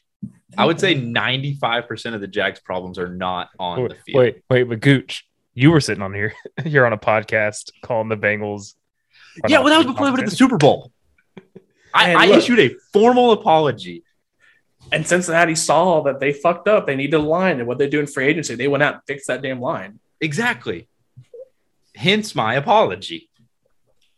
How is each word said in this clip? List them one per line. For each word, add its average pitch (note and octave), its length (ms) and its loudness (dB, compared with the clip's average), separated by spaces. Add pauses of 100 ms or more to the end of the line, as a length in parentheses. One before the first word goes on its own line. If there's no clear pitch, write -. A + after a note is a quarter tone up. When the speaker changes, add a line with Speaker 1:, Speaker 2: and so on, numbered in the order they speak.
(560)
Speaker 1:
I A#2 100 2
would D#3+ 120 0
say F3+ 160 0
ninety-five B2 920 -4
percent A2+ 260 -10
of G#2+ 60 -8
the G2 80 -10
Jags' G2 320 -4
problems F#2 380 -10
are F2+ 100 -6
not F2+ 400 -8 (100)
on F2+ 240 -6
Speaker 2:
Wait, A#2 80 -6
Speaker 1:
the F2+ 60 -18
field. - 220 -4
Speaker 2:
wait, A#2+ 320 0
wait, B2+ 140 2
but A#2 160 -6
Gooch, C3+ 460 0 (260)
you C3+ 200 4
were D#3 80 4
sitting G#2 220 -6
on G2 120 -8
here. G#2 180 -4 (180)
<laughs> - 140 -10
You're D3 220 2
on A2+ 60 2
a G#2+ 60 -4
podcast G#2+ 720 -2 (120)
calling A2+ 260 -4
the A2 80 -2
Bengals G#2 580 -4 (680)
front - 100 -2
Speaker 1:
Yeah, D4+ 100 6
well, C4 100 2
that D#4 80 6
was E4 80 4
Speaker 2:
office C4 80 -6
Speaker 1:
before - 120 -2
they C4+ 60 0
went A3+ 180 -2
to F3+ 60 -8
the - 0 -
Speaker 2:
incompetent. - 20 -8
Speaker 1:
Super B3+ 200 2
Bowl. C3 340 4 (1000)
I, F#3+ 180 4
Speaker 3:
And E3+ 80 4
Speaker 1:
I G#3 80 6
Speaker 3:
look, G#3 120 8
Speaker 1:
issued A#3+ 220 4
a C3 140 4 (180)
formal A#3+ 400 6
apology. C3 720 0 (880)
Speaker 3:
and D#3 140 -2
Cincinnati E3+ 500 2
saw D#3+ 460 2
that C#3 180 -4
they C#3+ 120 0
fucked F3 360 -2
up. G#3 180 2
They C#3 100 -2
needed C#3+ 200 0
a D#3 40 4
line D#3+ 380 0
and A#2+ 100 -6
what B2 100 -6
they're C#3 100 0
doing D3 180 -2
free C3+ 200 -4
agency. D3 280 -2
They B2 140 -4
went C#3 140 0
out C#3 120 0
and - 140 -18
fixed C#3 200 -10
that B2+ 140 -6
damn C3 180 -8
line. A2+ 380 -10 (220)
Speaker 1:
Exactly. D#3 680 -6 (1080)
Hence G#3 380 -2
my A#2 200 -2
apology. C#3 720 -2 (880)